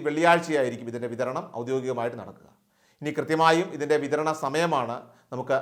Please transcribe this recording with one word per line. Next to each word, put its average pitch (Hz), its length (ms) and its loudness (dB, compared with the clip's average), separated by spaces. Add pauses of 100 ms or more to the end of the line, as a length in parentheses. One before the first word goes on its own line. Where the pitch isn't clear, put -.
വെള്ളിയാഴ്ചയായിരിക്കും 151 840 2
ഇതിൻ്റെ 120 220 -6
വിതരണം 131 320 -4 (140)
ഔദ്യോഗികമായിട്ട് 123 640 -2
നടക്കുക. 95 260 -18 (540)
ഇനി 147 160 -4
കൃത്യമായും 160 580 4
ഇതിൻ്റെ 147 280 2
വിതരണ 151 260 0 (120)
സമയമാണ് 139 540 0 (360)
നമുക്ക് 127 300 -2